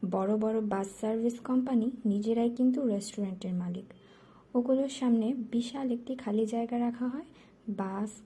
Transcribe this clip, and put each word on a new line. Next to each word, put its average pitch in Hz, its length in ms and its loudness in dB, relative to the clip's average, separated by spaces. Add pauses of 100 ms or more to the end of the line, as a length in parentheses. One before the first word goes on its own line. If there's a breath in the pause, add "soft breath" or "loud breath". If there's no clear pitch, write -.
(120)
বড় 190 260 2
বড় 220 240 2
বাস 196 260 -2 (140)
সার্ভিস 226 380 0
কোম্পানি 254 520 2 (140)
নিজেরাই 226 440 2
কিন্তু 254 380 2
রেস্টুরেন্টের 196 680 -2
মালিক। 180 300 -2 (720 loud breath)
ওগুলোর 262 340 2
সামনে 233 440 2 (180)
বিশাল 247 400 -2
একটি 240 240 -4
খালি 220 300 0
জায়গা 233 340 -2
রাখা 240 280 0
হয় 277 180 -6 (440 loud breath)
বাস, 196 400 -4 (160)